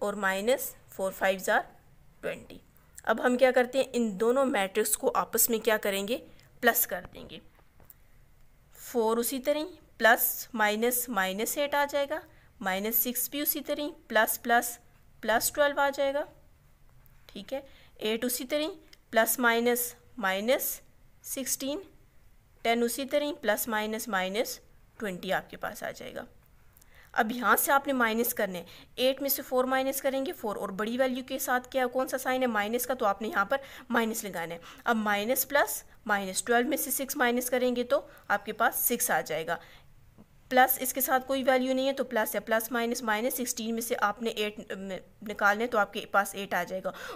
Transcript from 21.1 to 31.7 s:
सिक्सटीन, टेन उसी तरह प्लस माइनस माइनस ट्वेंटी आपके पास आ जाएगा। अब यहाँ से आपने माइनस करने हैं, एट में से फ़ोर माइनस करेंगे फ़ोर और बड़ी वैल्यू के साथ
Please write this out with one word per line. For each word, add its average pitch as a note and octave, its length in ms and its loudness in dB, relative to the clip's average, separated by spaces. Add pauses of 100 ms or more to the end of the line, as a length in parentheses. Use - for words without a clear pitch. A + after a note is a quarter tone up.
सिक्सटीन, C#4 580 -4 (840)
टेन A#3 180 2
उसी A#3+ 240 -2
तरह D4 260 0 (100)
प्लस G#3+ 260 0
माइनस G#3+ 400 -4
माइनस F#3+ 520 -2 (380)
ट्वेंटी F#3 320 -6
आपके E3 260 -4
पास - 280 -10
आ - 60 -6
जाएगा। - 340 -12 (920)
अब A3+ 180 0
यहाँ A#3+ 240 2
से - 160 2
आपने C#4 220 4
माइनस A3+ 380 2
करने F#3+ 260 -4
हैं, F3 80 -12 (340)
एट C4 220 2
में C#4 60 0
से C#4 140 -2
फ़ोर B3+ 240 0
माइनस C4+ 340 0
करेंगे C4+ 320 -2
फ़ोर G#3+ 240 -6
और G3+ 160 -6
बड़ी G#3+ 260 -2
वैल्यू C4 260 0
के C4 160 -6
साथ B3 320 -2